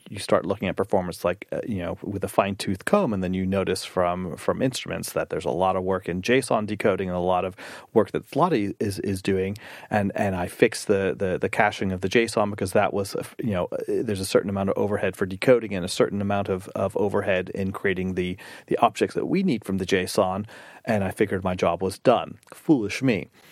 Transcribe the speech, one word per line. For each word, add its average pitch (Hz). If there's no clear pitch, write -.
you 101
start -
looking 98
at 85
performance, 92
like, -
uh, -
you 101
know, 87
with -
a 101
fine-tooth 98
comb, 185
and 92
then 92
you 92
notice 92
from, 90
from 87
instruments 87
that -
there's 85
a 78
lot 92
of 95
work 92
in 90
json 117
decoding 98
and 90
a -
lot 90
of 95
work 107
that -
Lottie 139
is, 101
is 95
doing, 95
and, 101
and 98
I 90
fixed -
the, 98
the, 90
the 98
caching 104
of 90
the 95
json 107
because 101
that 101
was, 98
a -
f-, -
you 107
know, 87
uh, -
there's 101
a 95
certain -
amount 98
of -
overhead 101
for 101
decoding 104
and 90
a 95
certain 101
amount 101
of, 95
of 98
overhead 98
in 95
creating 92
the, 90
the -
objects 113
that -
we 175
need 147
from 95
the 92
json, 95
and 107
I 92
figured 98
my 92
job 87
was 95
done. 107
Foolish 117
me. 107